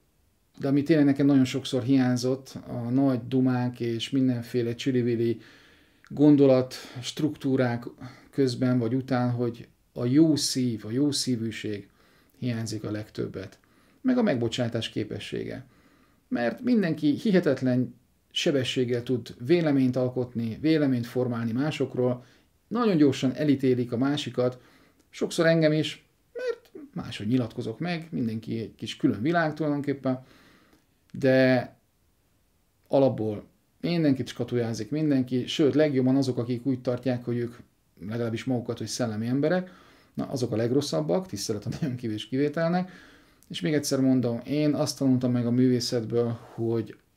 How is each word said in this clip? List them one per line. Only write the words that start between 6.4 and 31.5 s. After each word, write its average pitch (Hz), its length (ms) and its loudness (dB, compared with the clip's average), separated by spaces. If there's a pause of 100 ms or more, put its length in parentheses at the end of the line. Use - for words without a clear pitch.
struktúrák 131 800 -2 (460)
közben 127 480 2
vagy 117 160 0
után, 127 360 0
hogy 120 380 -4 (240)
a 123 120 -6
jó 147 320 6
szív, 123 480 -2
a 107 60 -8
jó 139 200 0
szívűség 110 800 -4 (500)
hiányzik 113 460 -6
a 110 60 -6
legtöbbet. 104 680 -8 (420)
Meg 254 180 2
a 240 40 4
megbocsátás 117 640 0
képessége. 110 800 -8 (640)
Mert 120 320 -2
mindenki 151 500 0
hihetetlen 127 840 2 (360)
sebességgel 127 720 0
tud 120 320 -4 (120)
véleményt 139 500 4
alkotni, 123 640 -2
véleményt 135 460 2
formálni 117 460 -2
másokról, 123 720 -2 (440)
nagyon 214 280 2
gyorsan 135 380 4
elítélik 127 580 0
a 120 40 -2
másikat, 127 640 -2 (500)
sokszor 180 360 -2
engem 160 260 4
is, 151 360 -4 (240)
mert 480 380 -8 (240)
máshogy 107 320 -10
nyilatkozok 117 520 -4
meg, 165 320 -6
mindenki 113 480 -6
egy 104 160 -8
kis - 220 -10
külön 107 260 2
világ 160 320 0
tulajdonképpen, 139 720 -2 (880)
de 131 640 4 (1120)